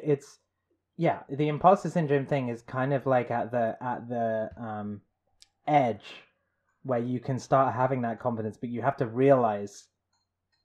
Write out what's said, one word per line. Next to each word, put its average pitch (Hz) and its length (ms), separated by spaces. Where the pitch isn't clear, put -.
it's, 147 340
yeah, 165 320
the 143 180
imposter 170 420
syndrome 143 380
thing 135 220
is 117 120
kind 131 320
of, 135 140
like, 123 240
at 117 180
the, 117 320
at 123 260
the, 113 480
um, 104 460
edge 131 380
where 127 160
you 123 200
can 127 200
start 135 340
having 127 300
that 113 160
confidence, 110 380
but 123 120
you 117 140
have 135 140
to 127 100
realize 117 800